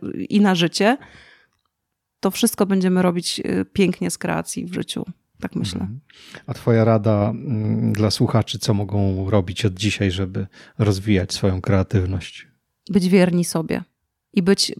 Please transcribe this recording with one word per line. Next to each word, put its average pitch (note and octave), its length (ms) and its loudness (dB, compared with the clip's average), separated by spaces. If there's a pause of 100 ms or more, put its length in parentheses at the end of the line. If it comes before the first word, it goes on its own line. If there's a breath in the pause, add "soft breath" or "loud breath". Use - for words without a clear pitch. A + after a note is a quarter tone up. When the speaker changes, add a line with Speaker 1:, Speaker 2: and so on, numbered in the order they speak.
(300)
Speaker 1:
i G3+ 120 4
na F#3+ 140 4
życie, G3 420 2 (1200 loud breath)
to G3 120 0
wszystko - 340 0
będziemy F#3 360 2
robić, F3 380 -2
y, - 340 -2
pięknie F3+ 380 0
z - 60 -8
kreacji E3+ 480 -6
w F3 80 -12
życiu. - 320 -8 (360)
Tak - 140 -8
myślę. F#2 260 -4
Speaker 2:
Mhm. G#2+ 180 -8 (480 loud breath)
A B2 60 -6
twoja A2+ 320 2
rada, G#2+ 440 4
mm, A2 640 -2
dla G#2 180 2
słuchaczy, A2 480 0
co - 140 0
mogą G2 560 0
robić F#2+ 360 0
od F#2+ 80 0
dzisiaj, G2 380 -2
żeby F#2+ 360 -4 (300 loud breath)
rozwijać G2 560 0
swoją F#2 280 0
kreatywność? F#2+ 840 -2 (420)
Speaker 1:
Być F#3 200 2
wierni F3+ 360 4
sobie - 380 -4 (500)
i G3 80 2
być G3 380 2